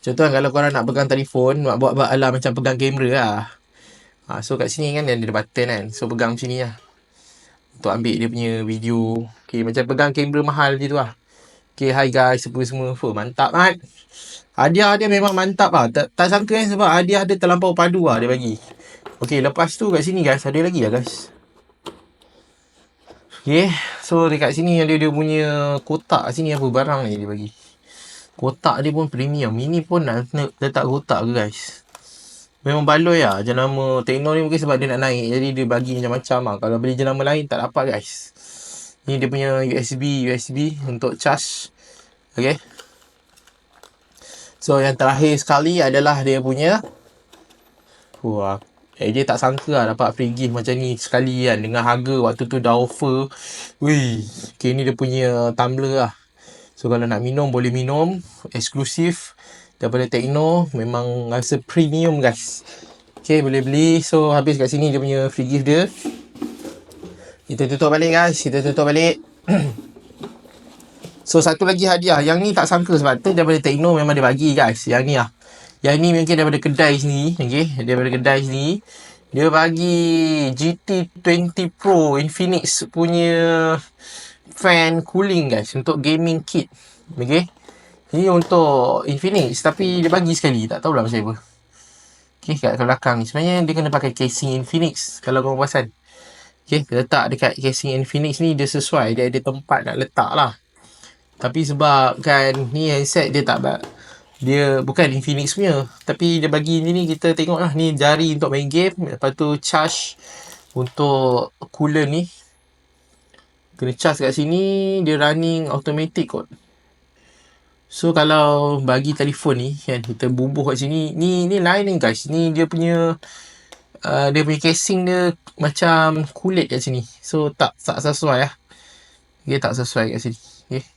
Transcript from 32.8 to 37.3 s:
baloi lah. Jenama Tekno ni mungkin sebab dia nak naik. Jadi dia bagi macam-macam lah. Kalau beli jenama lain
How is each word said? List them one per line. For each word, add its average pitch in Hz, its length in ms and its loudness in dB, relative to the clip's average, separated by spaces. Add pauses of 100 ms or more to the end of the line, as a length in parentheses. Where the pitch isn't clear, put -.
baloi 160 400 4
lah. 101 160 0
Jenama 131 640 -2
Tekno 143 320 0
ni 160 80 0
mungkin 156 160 0
sebab 147 160 0
dia 131 160 -2
nak 131 160 -2
naik. 120 240 -2
Jadi 131 240 0
dia 131 80 0
bagi 123 320 -2
macam-macam 123 480 -2
lah. 104 160 -4
Kalau 113 160 -2
beli 127 160 -2
jenama 135 320 -2
lain 147 240 -2